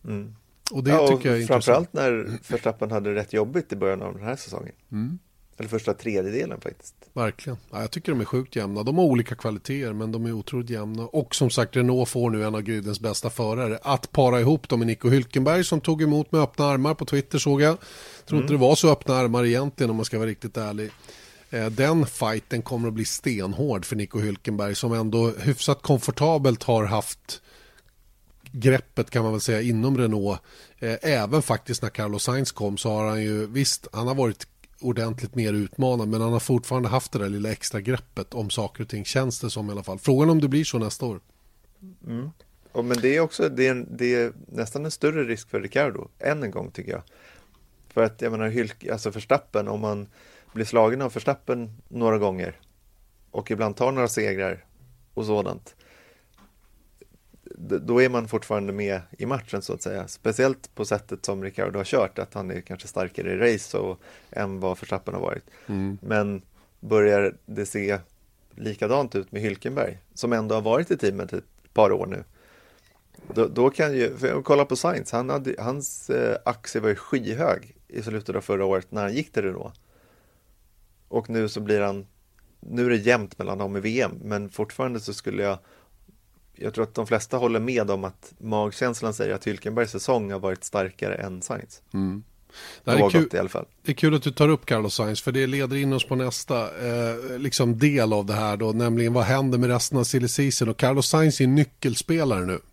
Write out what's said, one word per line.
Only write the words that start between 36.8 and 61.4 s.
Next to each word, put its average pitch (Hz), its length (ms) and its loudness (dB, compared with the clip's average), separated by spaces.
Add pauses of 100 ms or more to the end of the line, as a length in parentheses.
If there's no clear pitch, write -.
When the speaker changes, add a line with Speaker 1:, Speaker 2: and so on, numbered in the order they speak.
Speaker 2:
haft 127 220 0
det 123 80 -2
där 101 100 -2
lilla 101 220 -4
extra - 300 -6
greppet 110 520 -6
om 107 160 -4
saker 107 340 -4
och - 60 -10
ting, 104 160 -8
känns 131 340 -2
det 120 100 -6
som 104 200 -6
i - 20 -6
alla 101 120 -8
fall. 98 160 -8
Frågan 143 300 6
om 160 120 6
det 143 60 2
blir 147 160 2
så 135 160 -4
nästa 110 260 -4
år. 107 140 -6 (880)
Speaker 1:
Mm. 120 220 -8 (420)
Och, 120 140 -2
men 123 160 0
det 131 140 4
är 160 40 4
också, 160 300 0
det 131 180 2
är 131 40 4
en, 123 260 -6
det 123 180 2
är 117 180 0 (140)
nästan 117 380 -6
en 160 60 -6
större 156 320 0
risk 113 260 -6
för 104 120 -4
Ricardo, 123 480 -2 (100)
än 147 240 -2
en 101 80 -4
gång 95 200 -8
tycker - 200 -10
jag. 87 100 -8 (920)
För 117 100 4
att, 110 180 0
jag 117 100 -2
menar, 110 180 -2
Hülk-, 110 420 -4
alltså 110 180 -4
Verstappen, 107 580 -2
om 104 120 -4
man 104 280 -4 (460)
blir 110 120 -4
slagen 117 360 4
av 127 120 -4
Verstappen 120 580 -2 (160)
några 113 300 2
gånger 92 420 -2 (720)
och 110 200 -6
ibland 107 240 0
tar 127 160 2
några 127 160 0
segrar 95 580 -2 (480)
och 110 120 -4
sådant, 98 500 -4 (1800)
d-, 92 220 -2
då 120 220 4
är 131 80 6
man 117 180 -2
fortfarande 104 460 -2
med 98 280 -2 (160)
i 110 80 -6
matchen, 117 360 -6
så - 120 -6
att 90 80 -8
säga. 95 260 -8
Speciellt 127 680 -2
på 107 100 -6
sättet 104 400 -6
som 95 180 -4